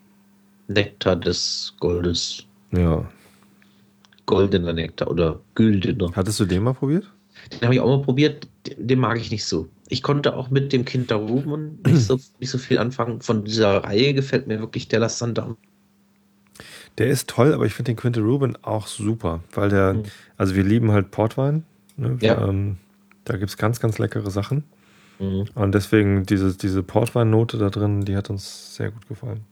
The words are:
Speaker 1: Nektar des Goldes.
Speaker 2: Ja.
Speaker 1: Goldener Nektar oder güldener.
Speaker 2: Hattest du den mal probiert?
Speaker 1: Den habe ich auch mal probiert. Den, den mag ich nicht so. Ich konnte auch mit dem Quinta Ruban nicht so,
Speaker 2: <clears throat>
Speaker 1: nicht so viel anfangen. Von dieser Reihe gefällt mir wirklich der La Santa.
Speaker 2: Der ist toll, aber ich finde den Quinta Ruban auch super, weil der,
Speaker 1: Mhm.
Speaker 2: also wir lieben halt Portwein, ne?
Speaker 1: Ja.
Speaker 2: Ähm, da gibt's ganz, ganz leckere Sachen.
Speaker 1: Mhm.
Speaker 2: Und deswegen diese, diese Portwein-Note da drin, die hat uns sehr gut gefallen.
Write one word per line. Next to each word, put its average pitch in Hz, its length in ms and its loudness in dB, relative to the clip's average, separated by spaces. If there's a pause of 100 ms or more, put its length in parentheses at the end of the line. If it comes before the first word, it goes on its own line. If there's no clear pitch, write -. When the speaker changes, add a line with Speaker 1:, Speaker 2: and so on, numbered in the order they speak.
(680)
Speaker 1:
Nektar 101 480 2
des - 640 -4
Goldes. 87 640 -2 (260)
Speaker 2:
Ja. 85 340 2 (1200)
Speaker 1:
Goldener 95 480 2
Nektar 82 360 -4
oder 82 300 0 (160)
güldener. 101 600 2
Speaker 2:
Hattest 95 240 -2
du 107 60 4
den 90 180 0
mal 127 100 0
probiert? 147 380 -2 (400)
Speaker 1:
Den - 120 -10
habe 123 120 4
ich 123 60 4
auch 131 160 4
mal 139 60 2
probiert. 147 440 0 (180)
Den, - 220 -10
den 127 120 4
mag 117 200 0
ich 107 100 -8
nicht 107 160 -4
so. 82 220 -2 (220)
Ich 127 120 -4
konnte 143 340 0
auch 123 140 -6
mit 135 240 0
dem 127 120 2
Quinta 123 300 -2
Ruban 143 680 -4
nicht 156 200 8
so, 131 140 2 (100)
Speaker 2:
<clears throat> - 100 -20
Speaker 1:
nicht 127 100 -8
so - 80 -4
viel - 220 0
anfangen. 117 420 -4
Von 110 240 0
dieser 107 380 2
Reihe 123 300 2
gefällt 135 340 -2
mir 110 120 -4
wirklich 113 280 -8
der 110 120 0
La 113 100 2
Santa. 113 460 -4 (1400)
Speaker 2:
Der - 100 2
ist 135 220 0
toll, 147 240 4
aber 123 120 2
ich 110 80 -2
finde 120 180 -4
den 113 60 -2
Quinta 120 240 -2
Ruban 127 400 0
auch 107 260 -4
super, 104 540 -4 (120)
weil 101 160 0
der, 98 260 4
Speaker 1:
Mhm. 110 80 -2 (340)
Speaker 2:
also 95 180 -2
wir 98 80 4
lieben 110 300 4
halt 101 180 2
Portwein, 135 540 0 (320)
ne? 127 240 -4
Speaker 1:
Ja. 110 260 2
Speaker 2:
Ähm, 98 300 -2 (480)
da - 100 -2
gibt's 98 220 -6
ganz, 110 240 0
ganz 110 180 0
leckere 107 320 -2
Sachen. 107 320 -2 (560)
Speaker 1:
Mhm. 95 260 -2 (100)
Speaker 2:
Und 101 200 2
deswegen 101 500 4
diese, 95 300 2
diese 95 280 -2
Portwein-Note 113 720 2
da 104 120 0
drin, 101 360 -2
die 98 100 -2
hat 98 140 -4
uns - 460 -10
sehr 104 160 -6
gut 110 160 -20
gefallen. 110 340 -10 (100)